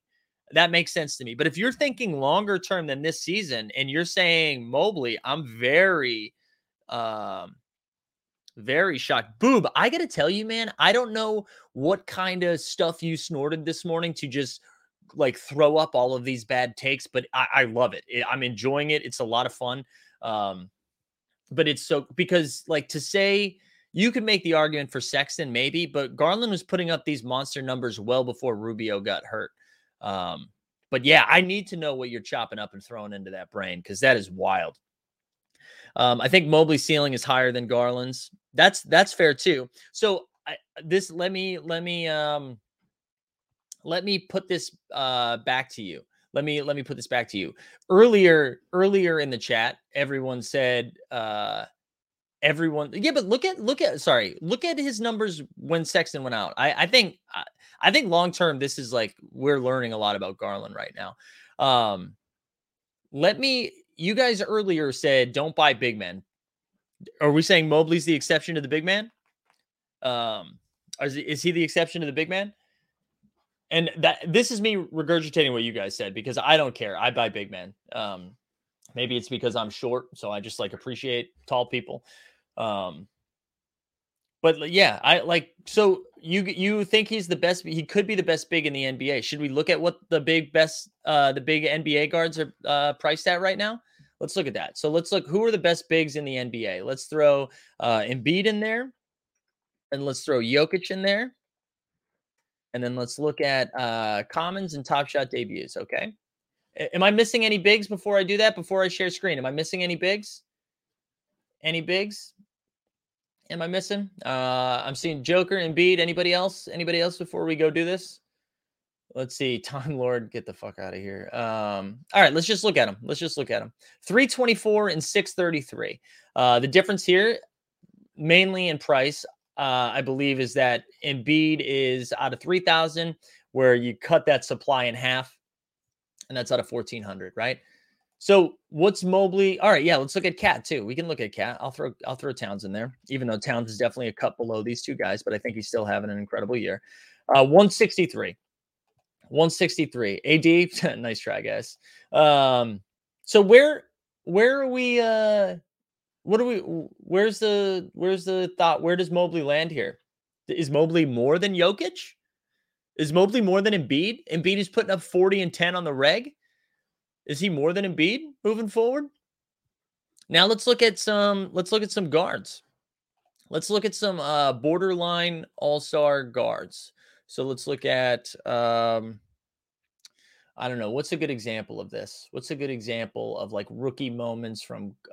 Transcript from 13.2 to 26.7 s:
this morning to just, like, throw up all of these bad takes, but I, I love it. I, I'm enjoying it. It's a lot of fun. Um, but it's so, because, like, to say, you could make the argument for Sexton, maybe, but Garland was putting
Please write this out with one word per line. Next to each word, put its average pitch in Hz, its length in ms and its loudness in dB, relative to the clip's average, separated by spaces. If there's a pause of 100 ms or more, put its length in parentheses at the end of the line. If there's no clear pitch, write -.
this 160 200 -6
morning 165 300 -4
to - 140 -10
just, 131 320 -6 (540)
like, 135 220 0
throw 147 400 2
up 156 180 0
all 127 200 2
of 123 100 -4
these 123 200 -6
bad 123 320 -2
takes, 135 300 -4
but 123 260 -4
I, 127 200 2
I 135 120 6
love 117 300 0
it. - 100 -12 (100)
I, 120 160 -2
I'm 131 120 -4
enjoying 131 480 -2
it. 151 140 -2
It's - 160 -8
a 131 40 -4
lot 117 220 0
of 123 60 -6
fun. 127 320 -8 (380)
Um, 98 480 -4 (800)
but 151 160 0
it's 147 160 -2
so, 147 240 -2 (100)
because, 175 520 0
like, 151 200 -2
to 156 120 -8
say, 196 580 0 (340)
you 214 200 2
could 233 120 -2
make 208 180 0
the 165 120 0
argument 151 360 0
for 131 100 -6
Sexton, 139 520 -4
maybe, 143 340 0
but 139 300 -4
Garland 196 340 0
was 190 120 -4
putting 180 280 -2